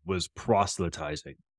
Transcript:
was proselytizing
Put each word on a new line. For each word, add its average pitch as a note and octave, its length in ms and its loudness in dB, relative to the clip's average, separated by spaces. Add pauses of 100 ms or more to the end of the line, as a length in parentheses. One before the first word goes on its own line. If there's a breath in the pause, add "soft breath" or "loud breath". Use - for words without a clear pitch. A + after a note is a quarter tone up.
was F2+ 240 -2
proselytizing E2+ 1080 0 (240)